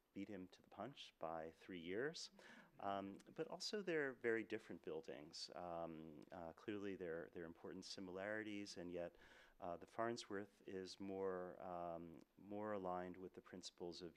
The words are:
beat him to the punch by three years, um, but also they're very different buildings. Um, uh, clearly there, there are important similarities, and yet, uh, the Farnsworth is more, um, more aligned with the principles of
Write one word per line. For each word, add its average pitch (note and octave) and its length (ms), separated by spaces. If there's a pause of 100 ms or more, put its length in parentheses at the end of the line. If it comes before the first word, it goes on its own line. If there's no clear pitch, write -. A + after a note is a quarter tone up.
(140)
beat G2 140
him F#2 240
to - 100
the - 140
punch A#2 440
by E2 300 (100)
three F#2 200
years, A2 500 (540)
um, G2 320 (200)
but D#3+ 140
also G3+ 320
they're D#3 400
very A2+ 220
different G#2 400
buildings. D#2 720
Um, E2+ 360 (400)
uh, E2+ 200 (100)
clearly G2+ 320
there, E2+ 400
there F2+ 80
are E2 40
important F2 380
similarities, G2+ 960
and F2 120
yet, E2+ 200 (480)
uh, F2 200
the F#2+ 60
Farnsworth A2+ 680 (120)
is F#2+ 340
more, F#2+ 640
um, F2 380 (460)
more G#2 240
aligned F2+ 440
with F#2 180
the - 60
principles F2 640
of E2+ 140